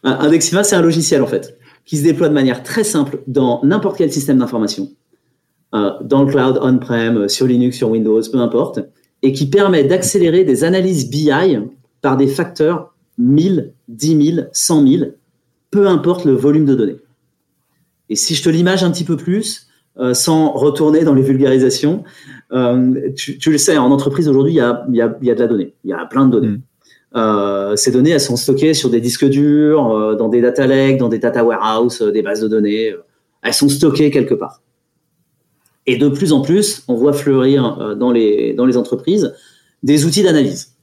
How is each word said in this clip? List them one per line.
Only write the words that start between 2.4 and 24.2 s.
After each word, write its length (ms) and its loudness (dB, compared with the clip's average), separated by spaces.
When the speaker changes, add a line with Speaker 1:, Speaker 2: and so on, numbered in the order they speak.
Speaker 1:
très 220 -4
simple 420 -4
dans 380 0
n'importe 320 0
quel 160 0
système 260 0
d'information, 520 -4
euh, 180 -2
dans 200 2
le 60 0
cloud, 300 0
on-prem, 560 0
euh, 120 -2
sur 180 -2
Linux, 320 0
sur 120 -2
Windows, 300 0
peu 80 -2
importe, 420 -2
et 100 2
qui 180 -2
permet 320 2
d'accélérer 640 2
des 180 0
analyses 480 0
B 40 -10
I 280 0
par 140 0
des 120 2
facteurs 680 -4
mille, 540 0
dix 260 -2
mille, 380 0
cent 280 0
mille, 340 2
peu 160 4
importe 360 0
le 100 4
volume 320 2
de 100 2
données. 220 -4
Et 60 -6
si 220 -4
je 80 -8
te 40 2
l'image 360 0
un 80 0
petit 100 -6
peu 140 -4
plus, 500 -6
euh, 160 -2
sans 380 0
retourner 500 2
dans 120 2
les 80 4
vulgarisations, 840 2
euh, 640 0
tu, 220 -12
tu 120 0
le 80 2
sais, 180 2
en 140 2
entreprise 380 0